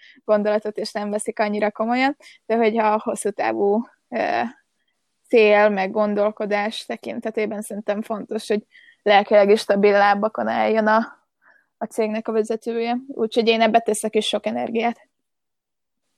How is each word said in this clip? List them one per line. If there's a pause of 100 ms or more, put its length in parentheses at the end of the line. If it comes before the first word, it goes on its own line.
(240)
gondolatot,
és
nem
veszik
annyira
komolyan, (300)
de
hogyha
a
hosszú
távú, (260)
ö, (880)
cél,
meg
gondolkodás
tekintetében
szerintem
fontos,
hogy (400)
lelkileg
is
stabil
lábakon
álljon
a, (600)
a
cégnek
a
vezetője. (100)
Úgyhogy
én
ebbe
teszek
is
sok
energiát. (1080)